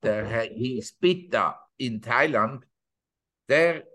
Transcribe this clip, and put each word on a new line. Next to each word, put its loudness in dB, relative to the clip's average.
der -2
Herr -2
hieß -6
Pitta 0
in -4
Thailand, 0
der, 2